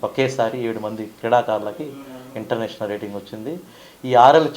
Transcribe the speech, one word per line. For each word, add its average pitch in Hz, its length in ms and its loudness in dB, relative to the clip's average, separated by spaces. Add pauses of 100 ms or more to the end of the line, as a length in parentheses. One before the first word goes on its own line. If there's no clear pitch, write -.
ఒకేసారి 123 640 -2
ఏడు 113 100 -4
మంది 107 280 -8
క్రీడాకారులకి 113 840 -2 (440)
ఇంటర్నేషనల్ 110 540 -6
రేటింగ్ 104 240 -8
వచ్చింది. 110 460 -12 (440)
ఈ 127 100 -2
ఆర్ఎల్ 143 420 8